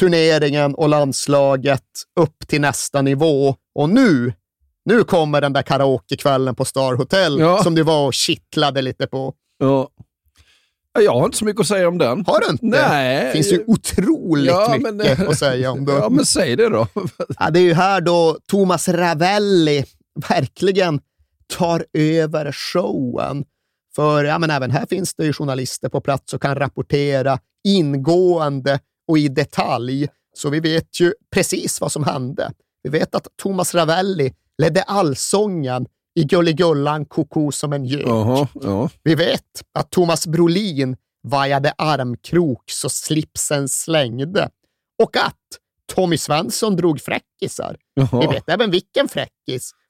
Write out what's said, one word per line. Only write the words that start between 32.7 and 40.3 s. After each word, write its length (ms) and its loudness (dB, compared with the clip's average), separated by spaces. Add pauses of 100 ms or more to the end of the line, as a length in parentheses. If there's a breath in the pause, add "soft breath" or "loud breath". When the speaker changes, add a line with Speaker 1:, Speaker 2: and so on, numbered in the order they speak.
Speaker 1:
Vi 80 -8
vet 240 -2
att 120 -4 (160)
Thomas 320 -4
Ravelli 600 0 (240)
ledde 240 2
allsången 1040 -2 (280)
i 100 2
Gulligullan 800 2
koko 480 -4
som 200 -6
en 120 -4
gök. 220 -4
Speaker 2:
Jaha, 420 2 (140)
ja. 280 -2 (120)
Speaker 1:
Vi 120 2
vet 280 0 (360)
att 120 -6
Thomas 360 0
Brolin 720 0 (260)